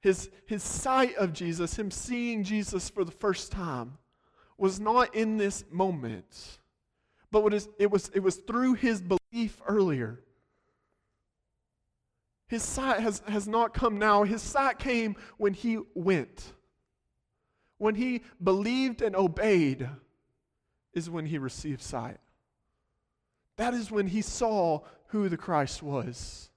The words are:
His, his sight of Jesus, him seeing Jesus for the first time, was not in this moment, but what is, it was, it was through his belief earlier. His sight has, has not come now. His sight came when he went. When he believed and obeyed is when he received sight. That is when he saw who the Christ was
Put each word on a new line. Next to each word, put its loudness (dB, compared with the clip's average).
His, 2
his -6
sight 0
of 0
Jesus, -4
him -2
seeing -4
Jesus -2
for -2
the -4
first -2
time, -6
was 0
not 4
in 2
this 0
moment, -4
but 4
what 4
is, -2
it 4
was, 0
it 2
was 2
through 0
his 0
belief -2
earlier. 0
His -4
sight 0
has, -2
has -2
not 2
come 0
now. 6
His 0
sight 0
came -2
when 2
he -2
went. 0
When 2
he 0
believed 2
and 0
obeyed 2
is -4
when -4
he -4
received -6
sight. -8
That 0
is -4
when 0
he 0
saw 2
who 0
the -2
Christ -2
was -8